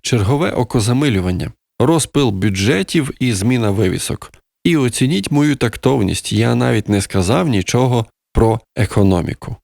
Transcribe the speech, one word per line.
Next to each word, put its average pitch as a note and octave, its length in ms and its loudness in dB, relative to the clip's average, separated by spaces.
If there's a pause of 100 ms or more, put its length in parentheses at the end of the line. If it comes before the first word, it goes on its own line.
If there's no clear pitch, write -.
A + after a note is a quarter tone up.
Чергове C3 500 0
окозамилювання, A2+ 1000 -2 (280)
розпил C#3 500 0
бюджетів A2 920 -2
і B2 140 0
зміна A2 380 0
вивісок. F#2 600 -4 (320)
І E3+ 140 2
оцініть C3+ 540 -2
мою C#3+ 240 2
тактовність, A2+ 800 -2
я A#2 220 2
навіть A#2+ 340 0
не G2+ 120 2
сказав A2 460 0
нічого A#2+ 580 0 (280)
про A2+ 260 4 (160)
економіку. F#2+ 880 0